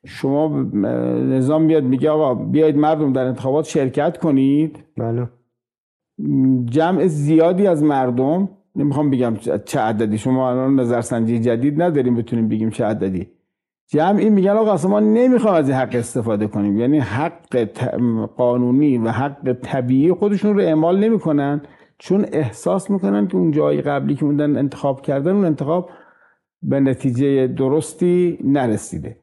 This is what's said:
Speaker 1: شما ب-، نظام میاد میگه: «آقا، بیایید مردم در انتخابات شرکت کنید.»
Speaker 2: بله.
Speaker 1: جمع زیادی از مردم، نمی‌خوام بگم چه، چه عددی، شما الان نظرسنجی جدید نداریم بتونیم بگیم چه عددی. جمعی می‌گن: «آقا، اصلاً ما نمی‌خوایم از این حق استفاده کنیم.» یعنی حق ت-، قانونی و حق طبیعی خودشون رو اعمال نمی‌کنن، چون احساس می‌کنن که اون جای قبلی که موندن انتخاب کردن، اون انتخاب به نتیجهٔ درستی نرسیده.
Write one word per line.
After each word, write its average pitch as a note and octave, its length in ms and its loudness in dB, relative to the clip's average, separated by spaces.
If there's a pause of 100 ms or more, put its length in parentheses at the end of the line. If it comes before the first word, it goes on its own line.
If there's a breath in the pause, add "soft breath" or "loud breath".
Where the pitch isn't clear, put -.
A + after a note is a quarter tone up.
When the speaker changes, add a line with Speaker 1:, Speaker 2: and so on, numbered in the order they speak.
Speaker 1:
شما C#3+ 420 -2
ب-، C#3 280 -4 (560)
نظام C#3 300 2
میاد D#3 220 4
میگه: C3+ 260 0
«آقا، D3+ 240 2
بیایید D3+ 420 2
مردم D3+ 360 2
در B2+ 120 0
انتخابات C3 400 -2
شرکت D3 540 -2
کنید.» C#3+ 680 0 (120)
Speaker 2:
بله. A#2 320 -4 (1400)
Speaker 1:
جمع D#3+ 420 0
زیادی D#3+ 600 2
از D#3+ 160 2
مردم، C#3 680 0 (280)
نمی‌خوام D3 340 0
بگم A#2+ 260 0
چه، F#2+ 280 -4
چه C#3 160 -2
عددی، A2 380 0
شما C3 320 0
الان C3 300 2
نظرسنجی A#2 580 0
جدید B2 440 0
نداریم C#3 340 0
بتونیم A2+ 320 -2
بگیم A2 220 -2
چه A#2+ 140 -4
عددی. F#2+ 440 -4 (600)
جمعی F#3+ 400 2
می‌گن: G3 200 4
«آقا، G#3+ 220 2
اصلاً F3+ 180 0
ما G#3 100 2
نمی‌خوایم A3 560 4
از C#3 120 2
این C3+ 100 0
حق B2 160 -2
استفاده A2+ 520 -2
کنیم.» G2+ 320 -2
یعنی C3+ 200 2
حق B2 640 -2
ت-، - 300 -6 (420)
قانونی B2 640 2
و A2+ 100 -2
حق B2+ 540 -4
طبیعی C3+ 500 0
خودشون G3+ 420 0
رو G3+ 60 2
اعمال E3+ 380 2
نمی‌کنن، D3 600 0 (380 loud breath)
چون G3 340 0
احساس F3 580 -4
می‌کنن G3 380 0
که F#3 80 -4
اون F3 140 2
جای D3 320 0
قبلی C#3+ 320 -2
که D3+ 100 -4
موندن D3 320 0
انتخاب C3+ 460 -4
کردن، C#3+ 280 -2
اون G3+ 140 2
انتخاب E3 460 -2 (720 loud breath)
به C#3 180 0
نتیجهٔ C3+ 680 0
درستی D#3 1000 0
نرسیده. A2 800 -2